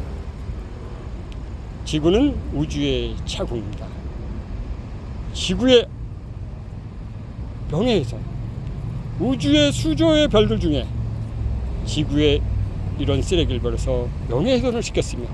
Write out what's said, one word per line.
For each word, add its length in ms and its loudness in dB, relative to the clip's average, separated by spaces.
지구는 500 4
우주의 600 0
차국입니다. 600 -4
지구의 520 6
명예훼손, 500 2
우주의 520 4
수조의 560 4
별들 300 6
중에 280 2
지구에 560 4
이런 220 2
쓰레기를 400 2
버려서 480 0
명예훼손을 540 2
시켰으며 520 -2